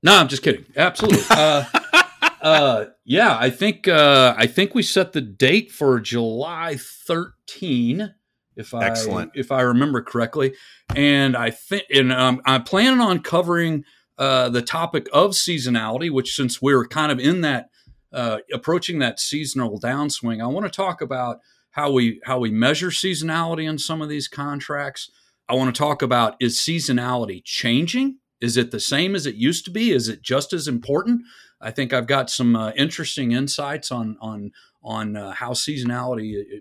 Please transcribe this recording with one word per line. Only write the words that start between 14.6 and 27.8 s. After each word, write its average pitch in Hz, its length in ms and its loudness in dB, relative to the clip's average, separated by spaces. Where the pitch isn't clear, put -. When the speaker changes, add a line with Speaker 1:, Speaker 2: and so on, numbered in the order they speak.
Speaker 1:
topic 165 520 -4
of 185 180 6
seasonality, 127 800 -2
which 127 240 -2
since 127 260 -4
we're 131 240 4
kind 151 260 -2
of 143 80 -2
in 165 220 2
that, 139 280 -2
uh, 117 280 -4
approaching 165 460 -2
that 123 200 -2
seasonal 131 600 -4
downswing, 120 640 -4
I 117 40 -4
wanna 180 220 -4
talk 185 320 -6
about 123 380 -6
how 147 200 -2
we, 120 340 2
how 127 140 -2
we 117 120 -2
measure 147 380 0
seasonality 165 760 -4
in 156 100 -6
some 156 240 -6
of 151 80 -8
these 147 180 -8
contracts. 143 840 -8
I 120 80 0
wanna 131 160 2
talk 147 300 -2
about, 120 380 2
is 120 180 0
seasonality 123 840 -2
changing? 170 720 -2